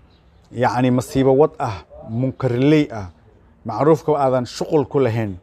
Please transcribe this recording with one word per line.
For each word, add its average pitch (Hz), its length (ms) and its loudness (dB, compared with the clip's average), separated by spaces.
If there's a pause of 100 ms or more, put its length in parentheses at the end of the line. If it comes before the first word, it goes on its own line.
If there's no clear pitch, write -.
(520)
yacni 123 400 0
masiibo 131 460 0
wad 151 220 4
ah, 110 240 -6 (260)
munkarley 131 840 0
ah, 101 180 -12 (560)
macruufka 139 520 0
aadan 131 280 0
shuqul - 420 -2
ku 143 120 -2
lahayn 110 440 0